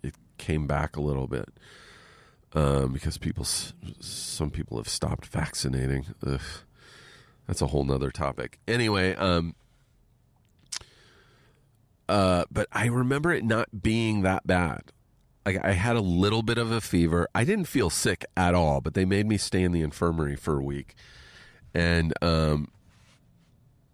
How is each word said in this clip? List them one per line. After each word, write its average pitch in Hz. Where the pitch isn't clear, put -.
it -
came 78
back 73
a 73
little 67
bit, 58
um, 69
because 76
people, -
s-, -
some -
people -
have 55
stopped -
vaccinating. 65
Ugh, 67
that's -
a 76
whole 71
nother 67
topic. 65
Anyway, 104
um, 85
uh, 92
but 107
I 107
remember 131
it 143
not 110
being 110
that 95
bad. 87
Like, 95
I 95
had 104
a 117
little 101
bit 113
of 117
a 113
fever. 85
I 104
didn't 190
feel 104
sick -
at 90
all, 76
but 73
they 95
made 98
me 107
stay 92
in 90
the 85
infirmary 78
for 71
a 67
week. 69
And, 85
um, 78